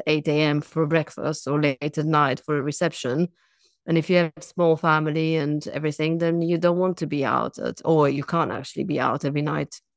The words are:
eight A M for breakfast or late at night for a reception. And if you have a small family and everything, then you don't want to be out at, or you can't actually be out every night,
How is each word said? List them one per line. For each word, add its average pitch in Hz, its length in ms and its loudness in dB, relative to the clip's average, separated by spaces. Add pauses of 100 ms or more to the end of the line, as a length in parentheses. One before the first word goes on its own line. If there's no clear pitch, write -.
eight 151 200 2
A 151 140 2
M 147 200 2
for 160 240 -2
breakfast 151 640 -2
or 143 140 0
late 147 360 0
at 151 80 -2
night 147 340 2
for 147 180 -2
a 139 40 0
reception. 151 680 -2 (560)
And 165 120 2
if 160 120 0
you 180 80 4
have 165 200 2
a - 40 -16
small 165 360 2
family 156 600 2
and 147 320 -2
everything, 156 500 -2
then 170 220 2
you 165 160 0
don't 175 200 2
want 185 200 0
to 151 100 -4
be 143 180 -2
out 117 340 -2
at, - 240 -6
or 156 260 4
you 139 140 -2
can't 160 280 -2
actually - 340 -6
be 143 140 -2
out 131 260 -2
every 143 160 0
night, 147 400 -4 (160)